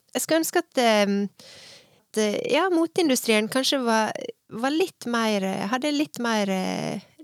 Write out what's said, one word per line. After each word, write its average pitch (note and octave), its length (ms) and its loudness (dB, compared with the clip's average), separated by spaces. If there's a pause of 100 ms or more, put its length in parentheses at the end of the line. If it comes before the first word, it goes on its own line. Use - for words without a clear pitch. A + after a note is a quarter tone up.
(120)
jeg B3+ 100 -2
skulle D#4+ 200 2
ønske D#4+ 160 0
at, - 200 -4
eh, G3+ 480 2 (840)
at, - 60 -4
eh, G#3+ 180 0 (160)
ja, E4+ 160 2
moteindustrien D4+ 800 2
kanskje C4+ 340 0
var, A3 300 0 (380)
var A#3+ 200 -4
litt E4 360 -2
mer, A3+ 360 0
eh, G3 240 -4
hadde B3+ 300 -2
litt D4 220 -4
mer, A3 320 0
eh, F#3 500 -4 (240)